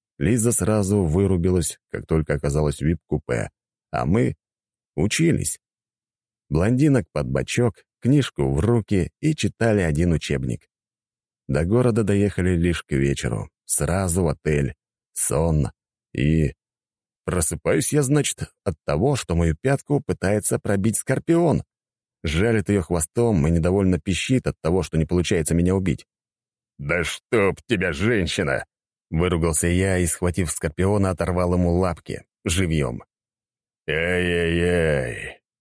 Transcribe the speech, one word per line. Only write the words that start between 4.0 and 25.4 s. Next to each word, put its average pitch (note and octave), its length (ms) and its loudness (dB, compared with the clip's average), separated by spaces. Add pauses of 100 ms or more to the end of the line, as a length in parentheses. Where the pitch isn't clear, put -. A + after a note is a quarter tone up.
мы A#2 280 0 (640)
учились. A#2+ 640 0 (880)
Блондинок A#2+ 640 2
под C#2 160 -4
бочок, C#2 560 -2 (160)
книжку A#2 520 0
в C#2+ 80 0
руки G#2 600 0
и D3 160 0
читали G#2+ 440 0
один E2 320 2
учебник. C2 560 -4 (800)
До - 180 0
города A#2 380 2
доехали G2 540 0
лишь E2+ 260 0
к - 100 -8
вечеру, C2+ 580 -2 (140)
сразу F2 600 -2
в D#2+ 40 2
отель, C#2+ 460 -2 (380)
сон D#2 580 0 (420)
и... D2+ 420 0 (720)
Просыпаюсь F2+ 680 -2
я, D3 100 2
значит, C#3+ 480 -2 (140)
от F#2 100 -4 (100)
того, G#2 320 0
что - 180 -4
мою E2 240 2
пятку C#3 460 -2
пытается G2+ 540 -2
пробить G2+ 400 0
скорпион. D#3+ 640 0 (600)
Жалит F#2+ 460 0
ее G2+ 140 2
хвостом F2 640 0
и D#2+ 40 2
недовольно F2 480 2
пищит G#2+ 480 -2
от - 140 -4
того, F2 220 0
что D#2+ 160 -2
не D#2+ 80 0
получается E2+ 480 0